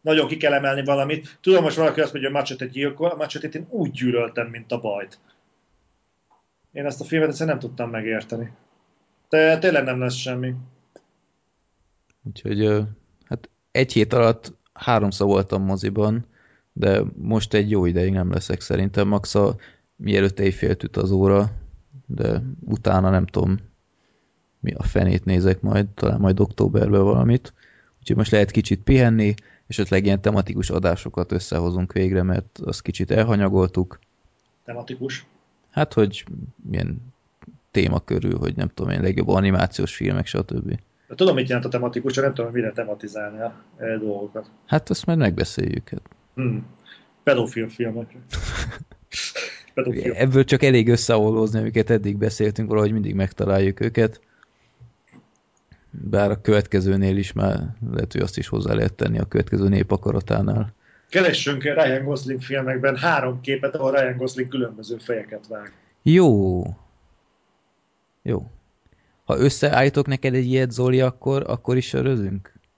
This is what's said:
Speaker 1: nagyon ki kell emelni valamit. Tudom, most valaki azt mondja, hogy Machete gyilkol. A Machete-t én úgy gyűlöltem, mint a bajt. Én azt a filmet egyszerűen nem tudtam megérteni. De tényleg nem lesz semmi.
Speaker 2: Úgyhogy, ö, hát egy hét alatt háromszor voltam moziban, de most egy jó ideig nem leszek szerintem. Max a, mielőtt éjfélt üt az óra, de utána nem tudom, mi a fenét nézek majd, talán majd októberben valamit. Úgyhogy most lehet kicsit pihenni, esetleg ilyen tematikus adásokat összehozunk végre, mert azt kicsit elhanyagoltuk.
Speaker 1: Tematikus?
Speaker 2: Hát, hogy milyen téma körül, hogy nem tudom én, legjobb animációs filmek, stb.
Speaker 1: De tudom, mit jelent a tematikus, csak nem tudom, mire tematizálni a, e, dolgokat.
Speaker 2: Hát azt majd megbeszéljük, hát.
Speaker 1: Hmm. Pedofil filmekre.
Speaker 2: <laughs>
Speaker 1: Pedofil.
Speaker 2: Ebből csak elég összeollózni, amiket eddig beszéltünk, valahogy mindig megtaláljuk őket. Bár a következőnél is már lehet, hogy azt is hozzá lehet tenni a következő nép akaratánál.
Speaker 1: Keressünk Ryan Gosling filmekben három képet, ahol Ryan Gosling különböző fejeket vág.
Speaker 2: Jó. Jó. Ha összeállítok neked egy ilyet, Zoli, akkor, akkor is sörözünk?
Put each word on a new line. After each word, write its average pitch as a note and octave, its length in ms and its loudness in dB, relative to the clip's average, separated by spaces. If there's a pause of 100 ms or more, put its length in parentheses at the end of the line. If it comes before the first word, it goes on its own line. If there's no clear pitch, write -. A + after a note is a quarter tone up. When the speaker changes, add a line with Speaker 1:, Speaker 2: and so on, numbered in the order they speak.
Speaker 1:
nagyon D3+ 260 2
ki D#3 100 -4
kell D3+ 160 2
emelni C#3 320 0
valamit. C#3 560 -2
Tudom, F#3 220 6
most D#3 140 0
valaki D#3 240 2
azt D3 120 0
mondja, C3+ 180 -4
hogy C#3+ 100 0
Machete B2+ 260 -6
gyilkol. C#3+ 420 -4
A E3 80 -4
Machete-t D3+ 380 -8
én D#3+ 140 -12
úgy F3 220 -4
gyűlöltem, A#2+ 560 -2
mint A#2 260 -12
a A#2 80 -6
bajt. G2+ 380 -8 (1500)
Én C#3+ 140 -8
azt C3+ 140 -8
a - 40 -8
filmet D#3 240 0
egyszerűen D3+ 280 -4
nem B2 120 -10
tudtam A#2+ 220 -8
megérteni. A2+ 600 -6 (760)
De D#3+ 300 4
tényleg D#3+ 260 2
nem B2+ 140 -4
lesz B2 160 -2
semmi. B2+ 400 -6 (1700)
Speaker 2:
Úgyhogy, G#2 380 -6
ö, G#2+ 200 2 (440)
hát - 240 -10 (220)
egy B2+ 220 0
hét G#2+ 200 2
alatt A#2 400 2 (200)
háromszor G2+ 540 0
voltam G2 360 2
moziban, G#2 640 0 (460)
de G2 300 2 (140)
most G#2+ 380 -2
egy G#2 160 2
jó G2 140 2
ideig F2+ 280 2
nem F2+ 180 0
leszek F2+ 300 -2
szerintem. G2 480 0
Max G#2 260 -2
a, G2+ 220 4 (400)
mielőtt G2 440 2
éjfélt F#2+ 420 0
üt - 140 -6
az G2 140 0
óra, G2 400 4 (560)
de A2 360 -2 (180)
utána F#2+ 500 2
nem F#2 160 4
tudom, F#2+ 320 0 (1000)
mi - 120 -4
a - 100 -8
fenét F#2 420 0
nézek F#2 360 2
majd, G#2 260 0
talán A2 340 -2
majd F#2+ 200 4
októberben G#2 640 2
valamit. A#2+ 520 2 (460)
Úgyhogy - 160 0
most A2 140 0
lehet G#2 200 4
kicsit - 320 0
pihenni, A2+ 520 4 (320)
esetleg G2 380 0
ilyen G2 160 2
tematikus F#2+ 500 0
adásokat F2 640 -2
összehozunk F2+ 600 -2
végre, F#2+ 300 2
mert F#2 420 -2
azt - 180 -6
kicsit - 280 -4
elhanyagoltuk. G2 880 2 (640)
Speaker 1:
Tematikus? B2 640 -12 (440)
Speaker 2:
Hát, D3+ 220 -2
hogy G#2 320 0 (460)
milyen F#2+ 440 -4 (560)
téma - 300 2
körül, F#2 380 -2
hogy - 180 -4
nem - 180 -2
tudom - 180 -4
én, F2+ 80 -2
legjobb F#2+ 280 0
animációs F#2+ 680 2
filmek, F#2+ 320 -2
stb. - 520 -4 (300)
Speaker 1:
De B2 60 -16
tudom, F#3 200 4
mit B2+ 140 -2
jelent B2 180 -2
a - 20 -4
tematikus, B2 440 -4
csak C3+ 120 0
nem C3+ 100 0
tudom, A#2 180 -6
mire A2+ 200 -2
tematizálni G#2 680 -8
a, A2+ 220 -10 (140)
e, A2+ 220 -6
dolgokat. G#2 520 -8 (160)
Speaker 2:
Hát - 240 -2
azt - 160 -4
majd E3 120 0
megbeszéljük, - 720 -2
hát. - 140 -12 (320)
Speaker 1:
Hmm. A#2+ 320 -4 (560)
Pedofil A#2 460 0
filmekre. A#2 500 -8 (800)
Speaker 2:
<laughs> - 800 -12
Speaker 1:
Pedofil. B2+ 360 -4
Speaker 2:
Ebből C3 320 4
csak C3 180 2
elég B2 260 6
összeollózni, A2 720 2
amiket A2 320 0
eddig G#2 260 2
beszéltünk, G#2+ 520 -2
valahogy G#2+ 240 2
mindig G2+ 220 -2
megtaláljuk G2 680 0
őket. A2 400 0 (1700)
Bár G2+ 400 0
a G#2 100 -2
következőnél G2 760 2
is F#2+ 160 -4
már G2 240 0 (360)
lehet, - 200 -4
hogy - 80 -2
azt - 180 -2
is - 100 -6
hozzá G#2+ 260 -2
lehet G#2+ 200 0
tenni A2 240 -2
a - 60 -2
következő G2 440 0
nép G2 240 2
akaratánál. G#2 840 -2 (340)
Speaker 1:
Keressünk C#3+ 540 0
Ryan C#3 420 2
Gosling C3 380 -6
filmekben C3 540 -2
három C3 440 0
képet, C#3 340 -4
ahol C3+ 180 -2
Ryan C3 240 0
Gosling B2+ 320 -4
különböző A#2 500 -6
fejeket G#2+ 480 -8
vág. G#2 260 -16 (300)
Speaker 2:
Jó. G#2+ 600 4 (1600)
Jó. - 280 -4 (720)
Ha C3+ 140 0
összeállítok C#3 680 2
neked C3+ 280 -2
egy B2+ 120 0
ilyet, C3 240 0
Zoli, B2+ 300 2
akkor, C3 460 -2
akkor B2 300 -2
is B2+ 100 0
sörözünk? A2 640 -2 (260)